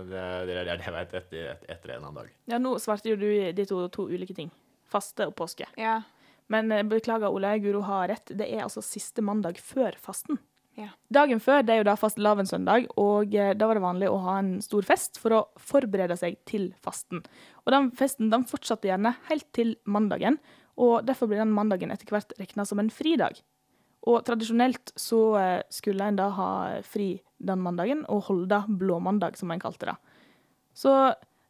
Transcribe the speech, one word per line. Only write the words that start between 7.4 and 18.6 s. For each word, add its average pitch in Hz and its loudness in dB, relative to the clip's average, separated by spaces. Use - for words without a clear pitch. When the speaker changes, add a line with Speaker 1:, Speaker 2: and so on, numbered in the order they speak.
Speaker 2:
Guro 202 0
har 190 0
rett. - -8
Det 208 -4
er 220 -6
altså 214 -10
siste - -8
mandag 202 -2
før 247 -2
fasten. - -8
Speaker 3:
Ja. 214 -14
Speaker 2:
Dagen 269 6
før, 277 6
det 226 6
er 226 6
jo 202 2
da 202 4
fastelavnssøndag, 202 2
og, 208 4
eh, 202 4
da 214 2
var 220 4
det 202 0
vanlig 180 0
å 196 0
ha 185 0
en 196 -2
stor 208 0
fest - 0
for 226 0
å 220 6
forberede 190 0
seg 175 -4
til 190 -4
fasten. - -10
Og 247 -10
den 269 4
festen, 247 0
den 240 2
fortsatte 220 -4